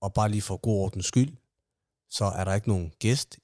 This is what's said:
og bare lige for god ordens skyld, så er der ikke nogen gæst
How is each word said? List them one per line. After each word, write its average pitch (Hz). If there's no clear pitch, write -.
og 98
bare 107
lige 104
for 95
god 104
ordens 95
skyld, 131
så -
er 95
der 95
ikke 101
nogen 90
gæst -